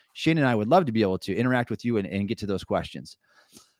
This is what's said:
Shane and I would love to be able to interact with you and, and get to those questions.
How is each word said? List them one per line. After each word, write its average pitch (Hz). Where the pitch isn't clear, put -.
Shane 165
and 143
I 123
would 107
love 170
to 120
be 110
able 92
to 95
interact 123
with 107
you 120
and, 98
and 98
get 117
to 104
those 98
questions. 80